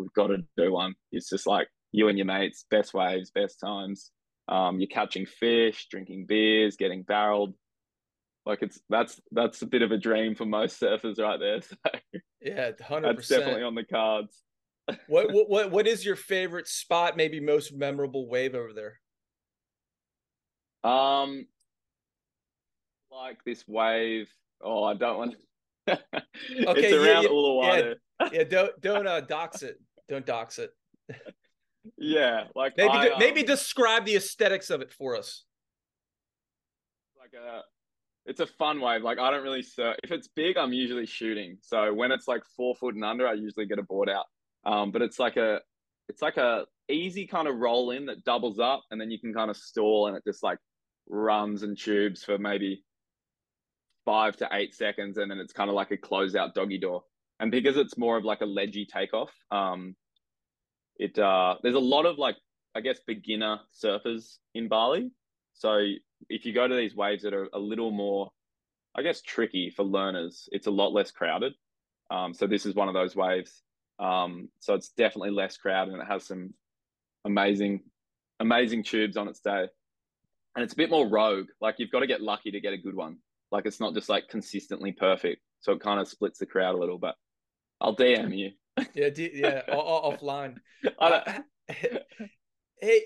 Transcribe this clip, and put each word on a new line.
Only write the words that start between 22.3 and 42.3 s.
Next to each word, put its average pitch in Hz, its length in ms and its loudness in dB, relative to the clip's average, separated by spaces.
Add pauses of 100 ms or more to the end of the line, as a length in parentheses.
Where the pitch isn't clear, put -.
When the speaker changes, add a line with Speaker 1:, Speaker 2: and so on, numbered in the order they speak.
Speaker 1:
like, 127 340 -12
this 120 220 -8
wave. 113 600 0 (320)
Oh, 104 220 -2
I 104 120 2
don't 113 240 -2
want 117 160 -4 (260)
<laughs> - 280 -18
Speaker 2:
Okay, 185 120 0 (500)
Speaker 1:
it's 208 420 4
Speaker 2:
yeah, - 40 8
Speaker 1:
around 151 260 8
Speaker 2:
yeah, - 60 6
Speaker 1:
Uluwatu. 139 640 4 (260)
Speaker 2:
yeah, 330 120 2
yeah, 160 120 2
don't, 185 360 0
don't, 202 260 0
uh, 170 140 0
dox 151 420 -8
it. 127 140 -12 (320)
Don't 135 180 -8
dox 117 320 -6
it. 117 120 -8 (380)
<laughs> - 80 -14 (800)
Speaker 1:
Yeah, 135 480 2 (100)
like, 135 220 -2
Speaker 2:
Maybe 185 140 6
Speaker 1:
I, 143 180 6
Speaker 2:
de-, 151 100 0
maybe 277 220 4
Speaker 1:
um, 196 60 0
Speaker 2:
describe 226 580 2
the 208 100 0
aesthetics - 560 0
of 147 120 -2
it 123 100 -16
for 131 240 -6
us. - 280 -10 (1700)
Speaker 1:
Like 127 160 -20
a, 120 280 -12 (600)
it's 131 140 -10
a 165 80 0
fun 151 340 -2
wave. 117 220 0
Like, 117 160 -2
I 131 140 4
don't 143 100 -2
really 131 200 -4
surf. 117 420 -2
If 120 80 -6
it's 160 160 -6
big, 175 280 0
I'm 139 160 0
usually 123 340 -2
shooting. 104 540 -6
So 107 320 0
when 120 200 2
it's, 127 160 -4
like, 120 140 0 (140)